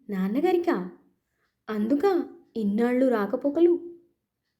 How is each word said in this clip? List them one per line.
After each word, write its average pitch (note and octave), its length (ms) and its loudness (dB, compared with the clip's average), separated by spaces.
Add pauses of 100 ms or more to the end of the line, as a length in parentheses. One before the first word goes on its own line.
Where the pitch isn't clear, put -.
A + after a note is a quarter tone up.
నాన్నగారికా? A3+ 840 0 (800)
అందుకా C#4+ 600 0 (280)
ఇన్నాళ్ళు A#3 500 2
రాకపోకలు?" C#4+ 880 0 (640)